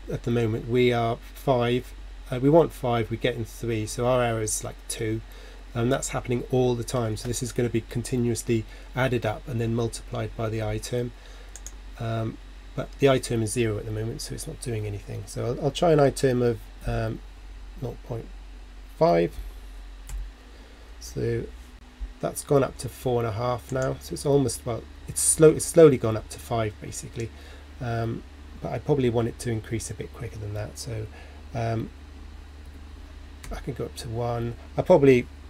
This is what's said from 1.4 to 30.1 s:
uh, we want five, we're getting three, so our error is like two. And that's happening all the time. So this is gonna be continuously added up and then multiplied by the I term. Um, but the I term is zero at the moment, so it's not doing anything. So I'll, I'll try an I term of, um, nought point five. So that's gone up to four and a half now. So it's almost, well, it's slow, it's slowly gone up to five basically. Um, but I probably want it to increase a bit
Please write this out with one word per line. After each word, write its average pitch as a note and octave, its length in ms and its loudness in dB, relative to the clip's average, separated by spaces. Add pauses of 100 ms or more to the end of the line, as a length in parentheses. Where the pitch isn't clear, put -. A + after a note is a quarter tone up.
uh, B2+ 100 -4
we C3+ 80 6
want D#3 240 8
five, A#2+ 380 0
we're A2+ 60 -2
getting A#2+ 280 0
three, A2 420 -4
so A#2+ 200 -2
our B2 160 4
error A2+ 200 0
is G#2+ 200 -2
like A2+ 140 -8 (120)
two. A2+ 340 -2 (520)
And A#2+ 180 2
that's - 160 0
happening B2 420 -2
all B2+ 240 4
the A#2+ 80 -4
time. A2+ 340 -2
So B2 120 -8
this A#2 140 -2
is A#2 100 -6
gonna B2 160 0
be A2 140 0
continuously A#2 840 0 (320)
added B2+ 280 2
up G#2+ 220 -2
and A#2 140 -2
then A2+ 140 0
multiplied A#2 600 -4
by A2+ 120 -2
the A2 140 -2
I G#2+ 160 -2
term. B2 340 -4 (880)
Um, A2+ 380 -4 (360)
but C3+ 140 -6 (100)
the C#3 100 6
I C3 100 8
term A#2+ 240 0
is G#2+ 100 -2
zero A2+ 260 2
at A2+ 60 -6
the A2 60 -6
moment, A2 320 -4
so - 120 -8
it's A#2+ 120 -8
not - 140 -12
doing A2 260 -4
anything. G#2 400 -8
So A2+ 200 -4
I'll, B2+ 200 -2
I'll C#3 40 2
try E3+ 220 4
an D3+ 80 8
I C#3 100 8
term B2 320 2
of, A#2+ 160 4 (280)
um, A2+ 340 -2 (640)
nought A#2 220 -8
point A2+ 220 -8 (720)
five. E3+ 360 6 (1700)
So A#2 440 -2 (760)
that's - 220 -4
gone C#3 220 6
up - 140 -4
to A#2+ 100 -6
four B2 320 0
and A2+ 80 0
a A2 40 -4
half A#2+ 380 -2
now. C3+ 300 0
So - 140 -10
it's - 120 -4
almost, C#3 400 4
well, A#2 160 -4 (240)
it's - 140 -4
slow, D#3 300 10
it's D#3 140 0
slowly D#3 320 10
gone A2 200 0
up - 140 -8
to - 80 -12
five A2+ 420 -2
basically. A2+ 500 -8 (500)
Um, A#2 440 -2 (360)
but - 120 -4
I C3+ 60 -2
probably C3 320 4
want A#2 180 2
it - 120 -8
to B2 100 -2
increase A2 400 -4
a G#2+ 40 -8
bit - 200 -10